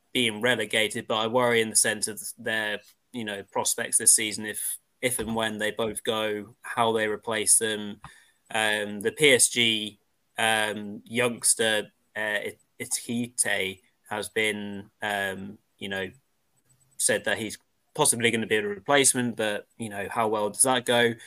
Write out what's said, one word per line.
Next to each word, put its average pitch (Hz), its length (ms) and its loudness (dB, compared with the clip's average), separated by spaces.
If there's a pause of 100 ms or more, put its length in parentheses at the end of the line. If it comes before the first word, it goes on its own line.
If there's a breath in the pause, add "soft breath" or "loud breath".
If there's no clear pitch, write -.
(140)
being 113 260 0
relegated, 110 680 0
but 113 120 0
I 110 80 0
worry 120 340 4
in 110 80 2
the 104 80 0
sense 107 320 2
of 104 100 -8 (200)
their, 110 420 -4 (320)
you 120 120 -6
know, 101 180 -6 (100)
prospects - 460 -2
this 113 160 4
season, 107 320 -2
if, - 320 -8 (240)
if 123 160 0
and 113 160 -4
when 110 240 -2
they 107 120 0
both 107 320 -4
go, 110 600 -4
how 113 300 0
they 110 160 2
replace 107 500 0
them. 104 420 -4 (540 soft breath)
Um, 107 460 0
the 107 120 -2
P 147 220 6
S - 160 6
G, 110 480 0 (400)
um, 107 640 0
youngster, 113 840 0 (280)
uh, 107 260 -2
It-, 104 160 -10 (220)
Itite 110 1000 -4 (280)
has 104 220 -6
been, 101 600 -4 (120)
um, 98 560 -4 (200)
you 98 120 -10
know, 95 180 -4 (880)
said 104 280 0
that 104 120 0
he's 104 220 -6 (360)
possibly 120 360 2
gonna 113 160 0
be 110 100 2
a 107 60 2
replacement, 123 720 2
but, 107 300 -2 (120)
you 113 100 -8
know, 101 220 -6
how 113 180 0
well 107 220 0
does 101 100 -2
that 131 240 2
go? 117 300 4 (120 loud breath)